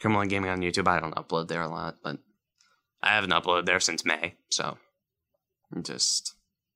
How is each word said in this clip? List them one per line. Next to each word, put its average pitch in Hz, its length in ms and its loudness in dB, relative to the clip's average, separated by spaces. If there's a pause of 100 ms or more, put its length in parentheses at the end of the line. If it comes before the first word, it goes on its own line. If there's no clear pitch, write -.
Cameron 107 180 4
Woolley 101 100 2
Gaming 98 220 0
on 92 100 0
YouTube. 90 280 0
I 87 120 4
don't 80 140 -6
upload 82 340 -2
there 82 140 -2
a 80 60 -4
lot, 82 360 -8
but 73 140 -6 (840)
I 104 120 4
haven't 98 160 2
uploaded 87 340 4
there 90 160 4
since 82 240 -2
May, 82 300 -2 (160)
so - 260 -4 (1000)
I'm 87 80 -8
just, - 520 -4 (420)